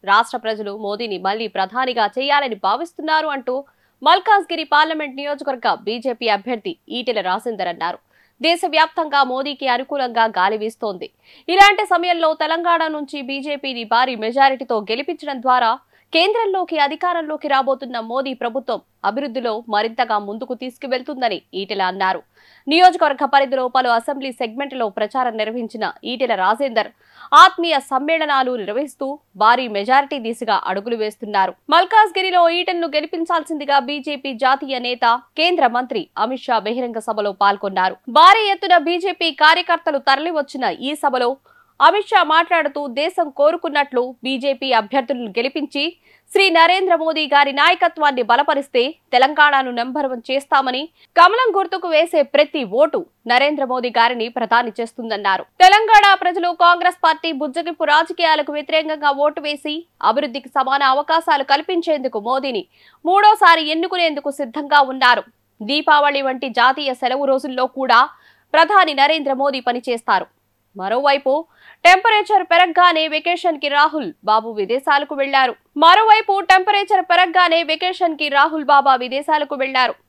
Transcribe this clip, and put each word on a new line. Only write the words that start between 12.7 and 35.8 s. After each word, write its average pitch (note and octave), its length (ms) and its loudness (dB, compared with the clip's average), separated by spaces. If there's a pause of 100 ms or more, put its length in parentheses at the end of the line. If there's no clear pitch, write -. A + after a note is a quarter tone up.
నుంచి D4 240 -10 (100)
బీజేపీని C#4 540 -8 (100)
భారీ B3+ 300 0
మెజారిటీతో B3+ 540 0 (120)
గెలిపించడం C#4+ 560 -8
ద్వారా B3 260 2 (400)
కేంద్రంలోకి F#4+ 720 0
అధికారంలోకి D#4 680 -4
రాబోతున్న C4+ 440 -2 (140)
మోదీ C4+ 200 -4 (100)
ప్రభుత్వం A#3+ 380 -6 (300)
అభివృద్ధిలో A#3+ 440 -6 (220)
మరింతగా A3+ 420 -2 (120)
ముందుకు A3+ 340 -10
తీసుకువెళ్తుందని B3+ 720 -6 (240)
ఈటెల G3 300 -6
అన్నారు. F#3+ 300 -2 (460)
నియోజకవర్గ D#4+ 580 4 (100)
పరిధిలో C4+ 300 0 (100)
పలు B3+ 240 0
అసెంబ్లీ C4+ 320 -6 (100)
సెగ్మెంట్లలో B3+ 460 -6 (100)
ప్రచారం A#3 440 -4
నిర్వహించిన A3 440 -6 (280)
ఈటెల A#3+ 300 -2
రాజేందర్ G#3+ 480 -2 (520)
ఆత్మీయ E4+ 340 4 (140)
సమ్మేళనాలు C#4 720 -2
నిర్వహిస్తూ B3 440 -6 (360)
భారీ B3 240 4 (100)
మెజారిటీ C4+ 480 0
దిశగా A3+ 320 -4 (140)
అడుగులు G#3 320 -6
వేస్తున్నారు. G#3 520 -4 (200)
మల్కాజ్గిరిలో F#4+ 680 2 (160)
ఈటెలను F4 380 -2
గెలిపించాల్సిందిగా D#4 840 -2 (120)
బీజేపీ C#4+ 420 -8 (120)
జాతీయ C4+ 420 -2
నేత, B3 200 -2 (340)
కేంద్ర E4 260 2 (100)
మంత్రి B3 260 -4 (220)